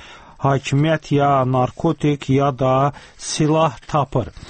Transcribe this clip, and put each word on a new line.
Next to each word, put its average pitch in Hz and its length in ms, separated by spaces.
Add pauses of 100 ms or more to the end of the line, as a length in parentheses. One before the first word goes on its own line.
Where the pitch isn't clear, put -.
(380)
hakimiyyət 143 760
ya 143 320
narkotik, 139 840
ya 139 280
da 135 340 (240)
silah 156 640 (120)
tapır? 131 400 (200)